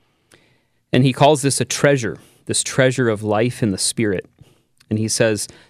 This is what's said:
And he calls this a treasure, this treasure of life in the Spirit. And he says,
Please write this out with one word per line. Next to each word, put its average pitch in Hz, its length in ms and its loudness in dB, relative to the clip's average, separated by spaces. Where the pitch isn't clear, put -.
And 127 120 4
he 131 100 2
calls 143 300 4
this 135 180 -2
a 120 40 -4
treasure, 120 520 0
this - 180 -4
treasure 131 460 0
of 107 120 -2
life 107 400 -2
in 117 80 0
the 92 80 -2
Spirit. - 480 -4
And 110 80 -2
he 110 100 -4
says, 110 400 0